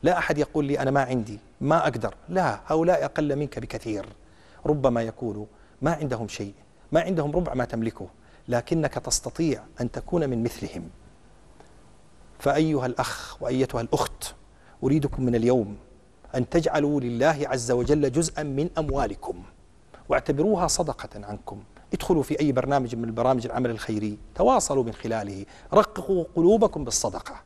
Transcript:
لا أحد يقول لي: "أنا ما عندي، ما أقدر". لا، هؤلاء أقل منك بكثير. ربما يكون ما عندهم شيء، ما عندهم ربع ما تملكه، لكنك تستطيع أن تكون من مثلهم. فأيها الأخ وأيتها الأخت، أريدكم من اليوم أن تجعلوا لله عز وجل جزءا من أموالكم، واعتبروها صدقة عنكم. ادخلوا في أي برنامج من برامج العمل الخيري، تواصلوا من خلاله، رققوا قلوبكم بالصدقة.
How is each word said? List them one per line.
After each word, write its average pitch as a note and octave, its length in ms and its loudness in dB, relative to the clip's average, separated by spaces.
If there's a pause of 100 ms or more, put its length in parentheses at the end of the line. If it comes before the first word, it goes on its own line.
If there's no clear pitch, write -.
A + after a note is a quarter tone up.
لا F3 140 4
أحد D#3 200 0
يقول D3 280 0
لي: C#3 140 0
"أنا C3+ 120 0
ما C#3 100 4
عندي، A#2 380 -4 (220)
ما D3+ 220 2
أقدر". A#2 320 -2 (140)
لا، E3+ 380 0
هؤلاء D#3+ 380 2
أقل C#3+ 300 -2
منك C#3 240 -4
بكثير. A2 460 -8 (600)
ربما C3 360 4
يكون A2 460 -4 (340)
ما D3+ 120 2
عندهم B2+ 340 -4
شيء، G2+ 260 -8 (380)
ما E3+ 100 6
عندهم E3 300 0
ربع E3+ 220 0
ما B2+ 120 0
تملكه، A2+ 420 -4 (400)
لكنك C3 460 0
تستطيع C3+ 720 -2 (180)
أن A#2+ 100 -4
تكون D3+ 380 -2
من A#2 140 0
مثلهم. - 460 -6 (1500)
فأيها C#3+ 460 2
الأخ - 560 -4
وأيتها C3 400 0
الأخت، - 540 -2 (480)
أريدكم C#3 400 2
من A#2+ 120 2
اليوم A2+ 420 2 (580)
أن B2+ 140 0
تجعلوا D3 500 2
لله B2+ 460 2
عز B2+ 260 -2
وجل C3 400 4
جزءا D#3 320 0
من D3 340 -2
أموالكم، C3+ 680 -4 (680)
واعتبروها E3 580 2
صدقة D3 480 -2
عنكم. G#2 440 -10 (340)
ادخلوا D#3 300 2
في - 160 -2
أي D3 120 2
برنامج B2+ 440 0
من A2+ 180 -4
برامج A#2+ 320 2
العمل B2 240 -2
الخيري، G#2+ 480 -4 (180)
تواصلوا F#3 480 4
من A2+ 100 -4
خلاله، G2+ 520 -6 (280)
رققوا F#3 500 2 (120)
قلوبكم F3+ 480 4
بالصدقة. A2 520 -4 (100)